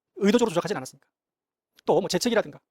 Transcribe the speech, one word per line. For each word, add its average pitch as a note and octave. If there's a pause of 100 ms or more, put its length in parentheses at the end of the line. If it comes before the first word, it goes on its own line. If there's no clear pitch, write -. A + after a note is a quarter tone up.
(160)
의도적으로 A3+
조작하진 F3
않았으니까. C3 (800)
또 D3+
뭐 E3
재채기라든가 F3+ (120)